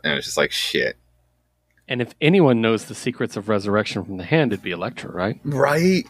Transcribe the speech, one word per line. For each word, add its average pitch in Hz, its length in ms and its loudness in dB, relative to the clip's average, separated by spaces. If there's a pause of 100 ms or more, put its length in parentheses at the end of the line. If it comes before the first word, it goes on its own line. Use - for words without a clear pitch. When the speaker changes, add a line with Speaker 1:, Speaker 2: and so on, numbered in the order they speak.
Speaker 1:
And 76 100 -2
it's 65 120 -6
just - 100 -10
like, 73 160 0
shit. - 440 -4 (920)
Speaker 2:
And 123 120 -4
if 117 200 -6
anyone 151 400 6
knows 113 240 2
the - 100 -14
secrets - 420 -6
of 101 120 -6
resurrection 104 560 0
from 95 140 -10
the 90 60 -10
hand, 143 280 2
it'd 98 100 -4
be 95 80 -6
Elektra, 87 400 -8
right? 92 340 -4
Speaker 1:
Right? 147 640 2